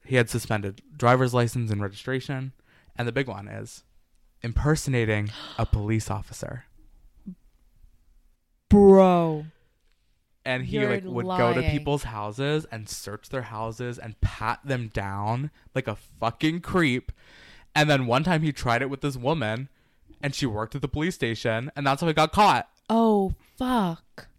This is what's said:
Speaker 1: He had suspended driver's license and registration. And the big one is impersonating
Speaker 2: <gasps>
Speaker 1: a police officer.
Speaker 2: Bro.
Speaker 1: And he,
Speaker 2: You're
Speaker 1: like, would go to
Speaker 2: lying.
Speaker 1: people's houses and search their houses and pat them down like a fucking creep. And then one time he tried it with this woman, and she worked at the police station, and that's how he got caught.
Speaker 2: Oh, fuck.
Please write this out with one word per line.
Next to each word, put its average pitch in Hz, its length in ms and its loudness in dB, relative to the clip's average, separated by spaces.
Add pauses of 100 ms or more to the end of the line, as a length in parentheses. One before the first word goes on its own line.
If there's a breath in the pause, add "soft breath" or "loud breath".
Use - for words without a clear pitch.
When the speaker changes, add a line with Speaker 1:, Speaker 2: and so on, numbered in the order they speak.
Speaker 1:
He 135 120 -6
had 120 140 4
suspended 101 500 -4 (160)
driver's 123 380 4
license 120 380 0
and 104 100 -2
registration. 131 680 -8 (440)
And 120 120 -4
the 117 40 -6
big 135 160 -2
one 101 200 -10
is 107 340 -14 (600)
impersonating 113 880 0 (140)
Speaker 2:
<gasps> - 140 -12
Speaker 1:
a 113 80 0
police 107 440 0
officer. - 540 -8 (2000)
Speaker 2:
Bro. 180 760 8 (1000)
Speaker 1:
And 127 200 -2
he, 123 140 -2
Speaker 2:
You're 139 120 2
Speaker 1:
like, 190 140 -2
would 185 220 -4
go 175 280 2
to - 60 2
Speaker 2:
lying. 151 100 2
Speaker 1:
people's 147 340 -2
houses 113 680 -4
and 110 160 -12
search - 400 -14
their 131 140 -6
houses 113 560 -8
and 107 220 -12
pat - 440 -2
them 127 240 -4
down 104 640 -4 (240)
like 131 120 -4
a 104 100 -6 (240)
fucking 156 420 -2
creep. 139 500 0 (640 soft breath)
And 151 140 4
then 135 180 4
one 127 180 2
time 160 180 2
he 151 100 0
tried 120 300 0
it 135 80 -4
with 135 120 -8
this 143 140 -2
woman, 127 520 -2 (520)
and 143 140 -6
she 139 120 -4
worked 107 280 -6
at 139 80 -6
the 147 60 -4
police 156 260 -2
station, 113 600 -2
and 143 120 -4
that's 139 160 0
how 170 60 0
he 156 40 0
got 156 200 2
caught. 190 360 4 (220)
Speaker 2:
Oh, 214 440 2 (220)
fuck. 226 720 -4 (100)